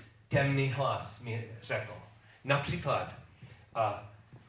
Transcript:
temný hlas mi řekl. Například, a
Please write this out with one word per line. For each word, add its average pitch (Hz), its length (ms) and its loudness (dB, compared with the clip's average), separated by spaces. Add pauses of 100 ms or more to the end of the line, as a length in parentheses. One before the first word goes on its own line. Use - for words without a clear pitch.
(280)
temný 139 420 4
hlas 123 520 -2
mi 113 300 -6 (100)
řekl. - 320 -4 (500)
Například, 139 680 0 (640)
a 104 340 0 (400)